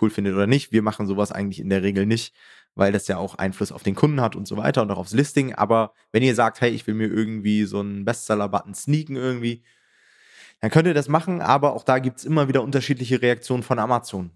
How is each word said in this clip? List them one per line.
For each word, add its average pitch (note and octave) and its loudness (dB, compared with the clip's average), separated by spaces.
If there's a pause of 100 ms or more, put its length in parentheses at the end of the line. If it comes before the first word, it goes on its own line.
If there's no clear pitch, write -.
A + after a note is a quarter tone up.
cool A2 4
findet G2 -2
oder G2+ 2
nicht. C#3 0
Wir A2 4
machen G#2+ -2
sowas G2+ -2
eigentlich G2 -6
in G2 -6
der G2 2
Regel G2 0
nicht, A2+ -2 (420)
weil G2 2
das G2+ -2
ja F#2+ -2
auch F#2 -8
Einfluss F#2+ -4
auf - -16
den G2 -2
Kunden D3 2
hat A2+ -2
und G2+ -10
so G2+ -10
weiter B2+ 0
und G#2 0
auch F#2+ -4
aufs F#2 -10
Listing. C3+ 0
Aber A2 2 (180)
wenn A2+ 2
ihr B2+ 4
sagt, A2+ 2
"Hey, A#2+ 2
ich A2+ -6
will A2 -2
mir A2 0
irgendwie G#2+ 0
so G2+ -4
einen G2+ -6
Bestseller-Button G#2 -2
sneaken D3 -2
irgendwie", A#2+ -4 (960)
dann A2+ -2
könnt E3 6
ihr F3+ 4
das C#3+ 0
machen, E3 0
aber C#3 4
auch A2+ -8
da C3 4
gibt's B2+ -4
immer D3 2
wieder C3 2
unterschiedliche B2+ -2
Reaktionen B2 0
von B2 -2
Amazon. G#2+ -2